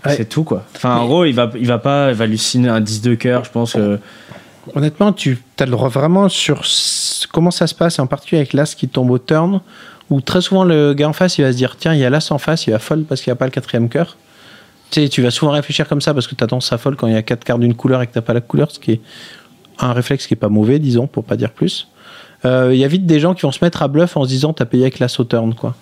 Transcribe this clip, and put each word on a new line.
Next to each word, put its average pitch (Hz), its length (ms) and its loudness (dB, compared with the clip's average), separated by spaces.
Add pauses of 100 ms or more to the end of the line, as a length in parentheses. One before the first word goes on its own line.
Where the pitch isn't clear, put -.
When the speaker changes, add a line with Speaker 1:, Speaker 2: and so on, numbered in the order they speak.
Speaker 1:
Ouais. 143 120 0
Speaker 2:
c'est 113 100 -2
tout, 156 160 -2
quoi. 101 220 -4 (100)
Enfin, 123 220 0
en 120 60 2
Speaker 1:
Mais 117 40 0
Speaker 2:
gros, 170 160 4
il 147 100 2
va, 120 240 2
il 123 80 -2
va 104 120 2
pas, 139 320 2
il 120 60 0
va 113 120 0
lui 107 100 0
signer 123 300 0
un 113 140 2
dix 107 200 -4
de 120 140 2
cœur, 123 300 0
je - 60 -20
pense 117 220 -2
que 104 240 0 (760)
Speaker 1:
Honnêtement, 151 380 2
tu 131 240 -2 (180)
t'as 143 100 0
le 127 60 -2
droit 123 180 0
vraiment 165 380 2
sur - 380 0
s-, - 680 -4
comment 170 200 2
ça 170 160 0
se - 80 -6
passe, 170 240 0
en 131 80 0
particulier 151 320 -2
avec 135 140 -2
l'as 143 220 0
qui 131 140 -6
tombe 127 220 0
au 127 80 2
turn, 170 420 0 (480)
où 139 100 2
très 180 220 0
souvent, 190 240 2
le 147 280 4
gars 147 140 2
en 151 60 -2
face, 185 240 0
il 147 60 2
va 131 100 2
se 120 40 -2
dire, « 127 220 -2
Tiens, 165 140 0
il 151 80 4
y 127 40 4
a 123 40 2
l'as 147 220 0
en 147 60 0
face », 156 300 -2
il 120 40 2
va 107 80 2
fold 156 260 -2
parce 139 160 -6
qu'il 131 100 -4
y - 20 0
a - 20 0
pas 135 100 -2
le 127 60 -4
quatrième 117 380 -2
cœur. 156 280 -2 (720)
Tu 156 120 2
sais, 143 80 2
tu 131 120 0
vas 120 100 2
souvent 151 200 0
réfléchir 147 360 -2
comme 147 140 -2
ça 151 120 0
parce 127 140 0
que - 80 -12
t'as 123 120 0
tendance 123 240 -4
à 120 60 0
fold 135 200 -2
quand 117 100 -2
il 113 60 2
y 110 40 2
a 107 60 0
quatre 117 200 -4
cartes 120 160 -2
d'une 120 140 2
couleur 127 280 0
et 117 60 -2
que - 60 -16
t'as 117 80 -2
pas 117 120 -2
la 117 80 0
couleur, 143 300 0
ce - 80 -20
qui - 140 -2
est 110 80 -2 (800)
un 127 120 -2
réflexe 123 360 -2
qui - 60 0
est - 40 -2
pas 107 120 -2
mauvais, 107 300 2
disons, 127 280 0
pour 117 180 -6
pas - 100 -4
dire 113 140 -4
plus. - 380 -4 (580)
Euh, 127 280 4
il 131 60 4
y 135 60 4
a - 20 0
vite 185 180 0
des 160 140 4
gens 175 140 2
qui - 80 -6
vont 139 100 0
se - 120 -2
mettre 170 180 0
à 143 60 0
bluff 160 300 0
en 143 60 0
se 127 60 -2
disant, « 135 240 0
T'as - 120 -2
payé 127 180 2
avec 131 160 0
l'as 123 200 -2
au 123 60 2
turn », 113 300 0
quoi. 117 260 -6